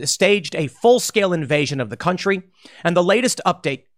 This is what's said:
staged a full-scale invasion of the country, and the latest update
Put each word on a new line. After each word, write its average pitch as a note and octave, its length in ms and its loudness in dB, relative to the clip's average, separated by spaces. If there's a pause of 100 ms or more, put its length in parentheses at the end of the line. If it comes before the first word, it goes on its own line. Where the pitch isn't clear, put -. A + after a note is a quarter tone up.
staged F#3+ 500 0
a D#3+ 120 -4
full-scale A3 680 2
invasion D3 460 -2
of A2+ 120 -6
the E2+ 60 -8
country, F#3 440 -2 (420)
and F3 140 0
the F3+ 60 6
latest A3 420 0
update D3+ 380 -4 (140)